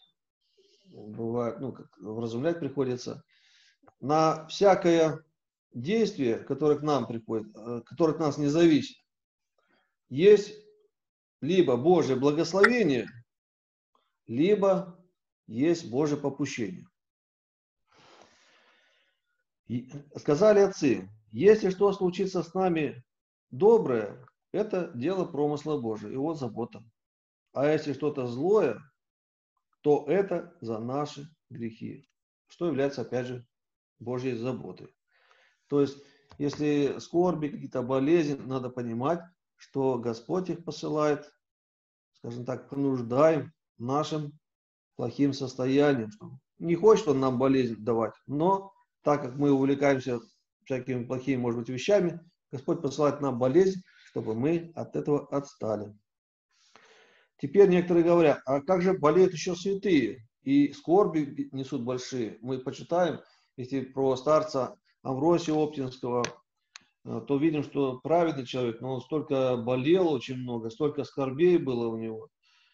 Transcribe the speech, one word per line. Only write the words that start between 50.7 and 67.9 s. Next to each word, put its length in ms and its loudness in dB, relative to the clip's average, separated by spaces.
плохими, 320 -4
может 240 -2
быть, 80 -10
вещами, 500 0
Господь 300 -4
посылает 400 -2
нам 180 -4
болезнь, 420 2
чтобы 280 -6
мы 400 -2
от 200 -10
этого 320 -2
отстали. 720 -6
Теперь 320 6
некоторые 340 4
говорят: 420 4
"А 160 0
как 200 0
же 120 2
болеют 400 4
ещё 220 -6
святые 720 -2
и 300 2
скорби 800 0
несут 320 -6
большие?" 580 -6
Мы 180 -6
почитаем, 640 -4
если 240 -6
про 360 -2
старца 600 0
Амвросия 520 0
Оптинского, 720 -4
э, 240 -8
то 100 0
видим, 260 0
что 360 -4